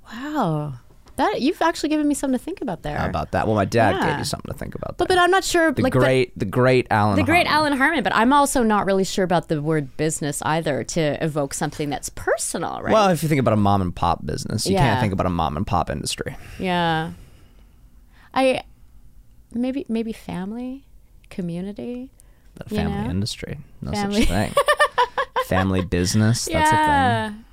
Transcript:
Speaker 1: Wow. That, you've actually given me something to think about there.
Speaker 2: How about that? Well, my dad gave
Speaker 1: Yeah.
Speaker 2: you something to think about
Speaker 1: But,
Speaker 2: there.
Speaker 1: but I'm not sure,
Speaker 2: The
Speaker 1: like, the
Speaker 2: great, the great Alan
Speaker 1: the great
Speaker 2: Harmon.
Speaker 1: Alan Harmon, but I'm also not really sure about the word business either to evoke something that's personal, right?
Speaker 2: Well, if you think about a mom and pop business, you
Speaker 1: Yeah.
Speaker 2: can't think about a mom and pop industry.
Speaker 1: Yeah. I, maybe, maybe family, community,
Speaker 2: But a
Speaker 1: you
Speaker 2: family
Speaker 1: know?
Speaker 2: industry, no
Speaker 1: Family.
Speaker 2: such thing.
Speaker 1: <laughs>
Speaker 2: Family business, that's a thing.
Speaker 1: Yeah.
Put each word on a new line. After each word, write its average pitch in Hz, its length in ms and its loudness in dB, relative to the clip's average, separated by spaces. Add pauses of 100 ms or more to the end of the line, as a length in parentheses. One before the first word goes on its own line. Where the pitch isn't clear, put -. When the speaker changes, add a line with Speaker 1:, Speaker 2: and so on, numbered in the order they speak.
(120)
Speaker 1:
Wow. 214 600 -2 (440)
That, 370 220 0
you've 285 220 0
actually 330 260 0
given 302 220 0
me 294 40 2
something 269 240 -2
to - 60 -4
think 349 160 -10
about 202 240 -6
there. 147 140 -6
Speaker 2:
How 139 100 -2
about 85 240 -4
that? 92 160 0
Well, 107 80 2
my 101 80 2
dad 104 300 2
gave 92 100 0
Speaker 1:
Yeah. 147 140 0
Speaker 2:
you - 80 -6
something - 260 -8
to - 60 -10
think - 180 -10
about - 220 -10
Speaker 1:
But, 349 100 0
Speaker 2:
there. 370 80 4
Speaker 1:
but 359 80 4
I'm 349 80 4
not 381 140 2
sure, 320 260 4
Speaker 2:
The - 100 -2
Speaker 1:
like, 254 120 2
the 127 60 4
Speaker 2:
great, 131 380 2
the - 60 -4
great 127 480 4
Alan 104 240 4
Speaker 1:
the - 80 4
great 330 240 4
Speaker 2:
Harmon. 302 240 2
Speaker 1:
Alan 269 80 0
Harmon, 285 240 2
but - 100 0
I'm 247 200 4
also 285 300 4
not 214 220 2
really 196 200 2
sure - 180 0
about 170 240 0
the 151 140 -2
word 151 340 -2
business 151 480 -4
either 151 400 -2
to 151 400 -2
evoke 147 300 -2
something 151 360 -4
that's - 200 -6
personal, - 760 -4
right? - 100 -2
Speaker 2:
Well, 214 180 4
if 160 120 0
you 156 60 -2
think 147 100 2
about 110 140 4
a 107 40 4
mom 101 240 4
and 87 140 -4
pop 85 300 0
business, - 400 -4
you 190 80 0
Speaker 1:
Yeah. 190 60 2 (100)
Speaker 2:
can't 127 100 2
think 107 140 0
about 92 120 0
a 92 40 2
mom 80 260 0
and 92 100 -2
pop 85 240 0
industry. - 460 -6 (240)
Speaker 1:
Yeah. 170 520 -2 (1200)
I, 262 300 2 (920)
maybe, 254 340 -4
maybe 226 240 -4
family, 226 760 -10 (440)
community, 208 840 -8 (440)
Speaker 2:
But - 140 -14
a 214 60 -6
Speaker 1:
you - 60 0
Speaker 2:
family 82 240 -4
Speaker 1:
know? - 40 -6
Speaker 2:
industry, 101 500 -6 (220)
no - 120 -8
Speaker 1:
Family. 202 320 0
Speaker 2:
such - 40 6
thing. - 240 0 (460)
Speaker 1:
<laughs> 494 460 -2
Speaker 2:
Family 92 400 0
business, 107 640 2
that's 311 200 2
a 311 40 4
thing. 311 100 2
Speaker 1:
Yeah. 240 480 2 (200)